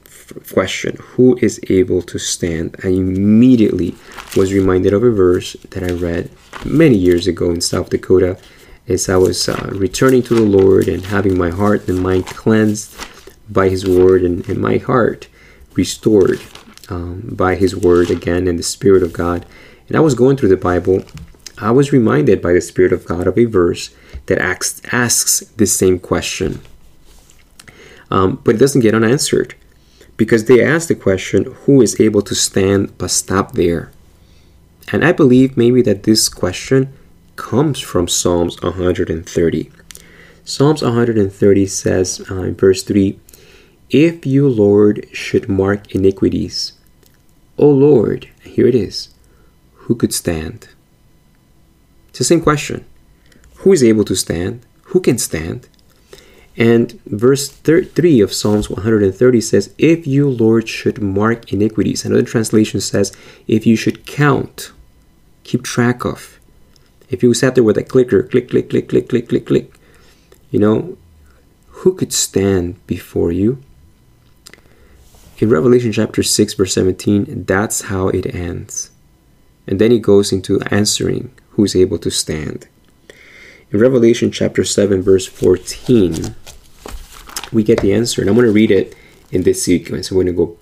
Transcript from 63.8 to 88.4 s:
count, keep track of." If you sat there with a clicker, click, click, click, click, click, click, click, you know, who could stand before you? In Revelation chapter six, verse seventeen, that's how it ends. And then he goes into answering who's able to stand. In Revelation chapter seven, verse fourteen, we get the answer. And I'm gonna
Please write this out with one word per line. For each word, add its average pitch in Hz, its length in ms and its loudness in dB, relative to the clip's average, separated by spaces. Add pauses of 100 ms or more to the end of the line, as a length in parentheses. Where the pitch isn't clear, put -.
count, - 640 -2 (720)
keep - 220 -6
track 123 400 -2
of." - 340 -10 (720)
If - 120 -8
you 120 120 4
sat 131 200 0
there 131 100 4
with 104 120 2
a - 60 -2
clicker, 123 400 2
click, 123 260 -4
click, 123 220 -4
click, 123 180 -2
click, 123 200 -2
click, 117 200 -4
click, - 180 -4
click, - 280 -4 (760)
you - 80 -2
know, 110 380 0 (720)
who - 260 -2
could - 180 -6
stand 95 640 -2 (120)
before 92 440 -4
you? 104 280 -2 (1800)
In 110 120 0
Revelation 123 420 2
chapter 107 300 -2
six, - 320 -2
verse 95 180 -2
seventeen, 101 760 -2
that's 98 360 -2
how 95 260 -4
it - 260 -4
ends. 90 560 -10 (760)
And 98 120 -4
then 110 120 4
he 120 80 4
goes 101 340 2
into 95 280 -2 (100)
answering 101 600 -2 (200)
who's 98 260 0
able 90 220 2
to - 120 -8
stand. - 560 -8 (1040)
In 101 80 -2
Revelation 117 520 4
chapter 101 340 -2
seven, 98 380 0
verse 95 240 2
fourteen, 92 1080 -2 (1200)
we 113 100 2
get 113 180 2
the 98 120 0
answer. 113 300 -2
And 95 80 0
I'm 107 60 2
gonna 120 140 4